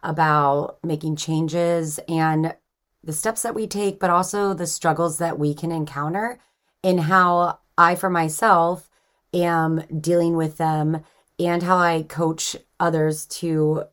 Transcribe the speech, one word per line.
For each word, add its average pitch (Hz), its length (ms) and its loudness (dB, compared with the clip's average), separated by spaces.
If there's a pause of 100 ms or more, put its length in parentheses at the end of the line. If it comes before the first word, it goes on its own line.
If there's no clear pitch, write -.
about 151 800 2
making 156 340 -4
changes 160 800 -2 (100)
and 160 460 0 (480)
the 156 100 -8
steps 220 300 -4
that 233 100 -4
we 220 140 -4
take, 202 320 -4
but 185 100 2
also 185 460 2
the 170 100 -6
struggles 160 540 -2
that 165 180 -2
we 147 160 0
can 165 180 -6
encounter 160 680 -4 (440)
and 185 160 2
how 175 600 2 (180)
I, 175 160 6
for 180 160 -2
myself, 175 800 2 (460)
am 165 480 0 (180)
dealing 170 340 2
with 160 220 -2
them 156 460 0 (340)
and 175 240 0
how 185 160 2
I 165 320 2
coach 160 460 -2 (240)
others 156 480 0
to 156 640 -2